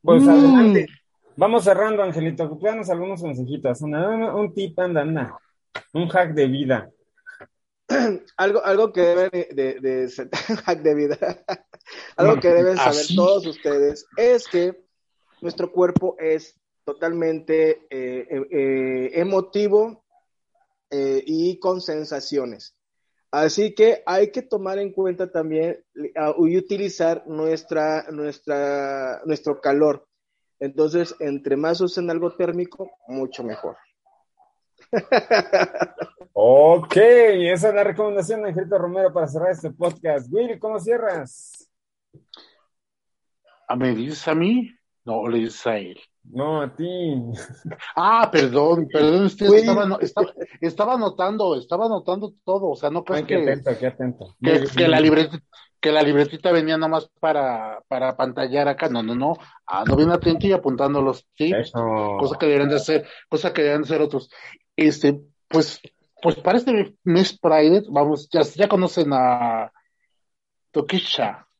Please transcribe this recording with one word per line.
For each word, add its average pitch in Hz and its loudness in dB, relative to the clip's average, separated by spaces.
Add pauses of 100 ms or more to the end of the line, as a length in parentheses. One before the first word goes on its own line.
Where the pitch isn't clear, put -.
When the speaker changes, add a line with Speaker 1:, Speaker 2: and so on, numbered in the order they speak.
Speaker 1:
Pues 247 6
Speaker 2:
Mm. 285 8
Speaker 1:
adelante. 247 8 (500)
Vamos 220 2
cerrando, 202 2
Angelito. 160 -4
Danos 208 -4
algunos 175 -6
consejitos. 131 -6
Una, 151 -4
un, 226 -4
un 208 -4
tip, 190 -8
anda, 175 0
anda. 156 -6 (540)
Un 170 -4
hack 175 0
de 143 2
vida. 131 -2 (960)
Speaker 3:
<clears throat> 233 -2
Algo, 202 0
algo 208 2
que 180 -2
deben 180 2
de, 175 -6
de, 131 -4
de 127 -4
<laughs> - -6
hack 165 -2
de 156 2
vida. 147 -2
<laughs> - -10
Algo 202 4
que 180 2
deben 175 4
saber 135 2
Speaker 2:
Así. 151 -2
Speaker 3:
todos 185 2
ustedes 147 -2 (100)
es 240 2
que 180 -2 (560)
nuestro 175 -6
cuerpo 180 0
es 160 -4 (280)
totalmente, 160 -2
eh, 127 -8
eh, 135 -6
eh, 131 -2
emotivo, 196 0 (840)
eh, 135 -2
y 165 -2
con 185 -2
sensaciones. 143 -8 (540)
Así 160 0
que 220 4
hay 196 0
que 254 -6
tomar 190 -6
en 202 -6
cuenta 185 -4
también, 160 -4 (320)
ah, 151 -2
y 170 2
utilizar 180 -4
nuestra, 156 -4
nuestra, 143 -6
nuestro 151 -4
calor. 143 2 (540)
Entonces, 156 -2
entre 139 -4
más 165 -2
usen 180 -4
algo 165 -4
térmico, 180 -6 (180)
mucho 131 -8
mejor. - -10 (1120)
<laughs> - -2 (120)
Speaker 1:
Ok, 147 6
esa 202 6
es 208 2
la 202 2
recomendación 208 -2
de 208 -6
Angelito 185 -4
Romero 180 0
para 170 -2
cerrar 160 -2
este 160 -8
podcast. 156 -4
Will, 226 -4
¿cómo 220 -8
cierras? 196 -6 (2000)
Speaker 2:
¿A 123 -4
me 127 0
dices 131 -8
a 156 0
mí? 214 0 (340)
No, 110 -6
le 117 0
dices 113 -6
a 113 -2
él. 92 -12 (260)
Speaker 1:
No, 147 -6
a 135 -8
ti. 175 -6 (800)
Speaker 2:
Ah, 220 2
perdón, 147 2
perdón, 156 4
usted 202 0
Speaker 3:
Will. 208 10
Speaker 2:
estaba, 226 2
no, 190 -4
estaba, - -2 (280)
estaba 208 -2
anotando, 202 -2
estaba 175 -4
anotando 202 -4 (120)
todo, 190 -2
o 139 -6
sea, 147 -4
no 160 -6
creas 147 -4
Speaker 1:
Ay, 131 -8
qué 139 -2
Speaker 2:
que, 170 2 (100)
Speaker 1:
atento, 139 -4
qué 127 -6
atento. 123 -8
Speaker 2:
que, 127 4
Speaker 1:
Muy 160 6
bien. 139 -4
Speaker 2:
que 165 4
la 156 4
libreta, 156 4 (420)
que 151 0
la 156 4
libretita 151 2
venía 160 2
nomás 160 -2 (120)
para, 123 -2
para 131 -4
pantallar 131 -2
acá, 170 -4
no, 117 -4
no, 113 -6
no, 139 -2 (320)
ando 98 -2
bien 156 4
atento 175 0
y 196 2
apuntando 139 -2
los 135 -4
tips, 160 -2
Speaker 1:
Eso. 110 -4
Speaker 2:
cosa 139 -2
que 170 0
deberían 143 2
de 151 0
hacer, 156 -2 (220)
cosa 160 -2
que 160 -2
deberían 147 0
de 147 -6
hacer 156 -2
otros. 143 -4 (440)
Este, 147 2 (260)
pues, - -2 (420)
pues 165 2
para 214 0
este 240 -2
mes 185 2
Pride, 160 4
vamos, 147 0
ya, 170 2
ya 151 0
conocen 180 0
a 120 0 (1000)
Tokisha. 147 -4 (140)